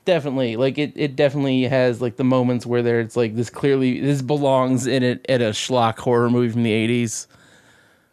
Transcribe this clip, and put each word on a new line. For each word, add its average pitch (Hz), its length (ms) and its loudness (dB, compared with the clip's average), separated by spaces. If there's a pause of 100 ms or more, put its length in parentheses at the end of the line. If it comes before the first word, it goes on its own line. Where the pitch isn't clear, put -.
Definitely. 135 520 0
Like, 131 200 0
it, 147 180 -2
it 139 200 -4
definitely 139 480 2
has, 123 380 0
like, 120 160 -4
the 135 80 -2
moments 127 400 2
where 120 160 0
there 117 180 2
it's 110 160 -4
like, 113 200 -2
this 117 140 -4
clearly, 131 520 0
this 139 200 0
belongs 131 640 0
in 127 180 0
it 123 260 -2
at 127 120 2
a 110 100 0
schlock 113 480 0
horror 120 300 2
movie 120 220 2
from 120 120 -2
the 113 100 0
eighties. 113 540 -2 (840)